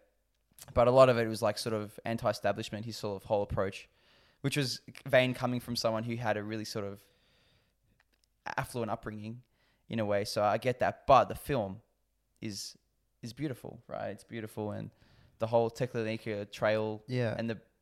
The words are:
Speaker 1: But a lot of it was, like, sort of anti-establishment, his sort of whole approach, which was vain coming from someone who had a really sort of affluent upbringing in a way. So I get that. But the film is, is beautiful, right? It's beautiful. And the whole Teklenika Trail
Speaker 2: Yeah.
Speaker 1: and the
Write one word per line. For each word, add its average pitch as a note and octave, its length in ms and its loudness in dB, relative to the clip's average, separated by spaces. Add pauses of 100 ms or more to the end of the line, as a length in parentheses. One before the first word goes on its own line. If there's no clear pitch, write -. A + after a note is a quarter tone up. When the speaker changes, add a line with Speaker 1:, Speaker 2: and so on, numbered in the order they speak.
(720)
Speaker 1:
But A#2+ 140 6
a B2 40 6
lot C3 180 10
of A#2 80 4
it A#2 100 2
was, A2 140 -4
like, G#2+ 160 2
sort A2+ 180 -4
of G#2 300 -6
anti-establishment, A2 800 -2
his A2 100 -10
sort G2+ 260 -6
of - 60 -20
whole G#2 160 2
approach, - 460 -4 (500)
which - 160 -4
was C3+ 240 -2 (260)
vain B2+ 280 4
coming B2 260 -2
from A#2+ 160 -8
someone A2 300 0
who A#2 100 -4
had A2 220 -2
a G#2 60 -6
really G#2+ 200 -6
sort G#2+ 220 -6
of G2+ 180 -12 (1500)
affluent A#2+ 340 -6
upbringing A2 500 -10 (480)
in A2+ 100 -2
a G#2+ 60 0
way. G2+ 200 2
So G#2 180 -2
I G#2 140 4
get B2 220 -2
that. - 280 -2
But A#2+ 220 8
the - 60 -8
film A2 460 -4 (600)
is, - 360 -10 (440)
is A2+ 120 -12
beautiful, C3 540 -10
right? G#2+ 220 -6
It's G2+ 140 -12
beautiful. G#2+ 480 -8
And G#2+ 180 -8 (500)
the A2 80 -2
whole A#2 220 4
Teklenika A2 840 -4
Trail G#2+ 560 0
Speaker 2:
Yeah. B2 300 0
Speaker 1:
and A2+ 120 -2
the A2 100 -4 (220)